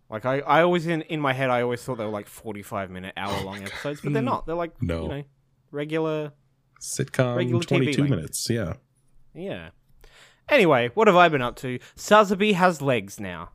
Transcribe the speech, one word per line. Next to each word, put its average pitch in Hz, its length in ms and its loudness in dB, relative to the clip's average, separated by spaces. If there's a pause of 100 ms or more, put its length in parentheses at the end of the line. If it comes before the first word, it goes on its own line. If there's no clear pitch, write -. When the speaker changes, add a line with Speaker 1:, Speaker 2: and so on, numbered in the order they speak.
Speaker 1:
Like, 110 160 -8
I, 131 160 0
I 147 220 4
always, 175 240 2
in, 165 160 -2
in 160 180 -6
my 139 120 0
head, 131 180 0
I 123 120 2
always 123 200 -2
thought 127 160 -8
they 110 60 -4
were, 104 60 -4
like, 104 180 -8
forty-five 101 640 -10
minute, 92 260 -12
hour 98 280 -4
long 95 120 -10
Speaker 2:
<laughs> - 20 -12
Oh, - 20 -12
God. 98 80 -12
Speaker 1:
episodes, 147 340 -10
but 147 100 -4
they're - 100 0
Speaker 3:
Mm. - 40 -2
Speaker 1:
not. - 200 -4
They're, 160 80 -6
like, 170 260 -8
Speaker 3:
No. 90 220 -4
Speaker 1:
you 156 60 -6
know, 143 160 -8 (480)
regular 151 600 -4 (480)
Speaker 3:
Sitcom, 127 560 -2
Speaker 1:
regular 175 260 0
T - 40 -6
V, - 20 -18 (120)
Speaker 3:
twenty-two 139 220 0
Speaker 1:
like 143 80 0
Speaker 3:
minutes, - 400 -4
yeah. 110 240 -2 (600)
Speaker 1:
Yeah. 123 360 -10 (800)
Anyway, 151 460 6
what 214 140 6
have 180 80 8
I 175 120 8
been 147 140 2
up 120 140 -4
to? 127 240 -8 (160)
Sazabi 208 580 4
has 180 260 2
legs 123 380 -2
now. 90 360 -10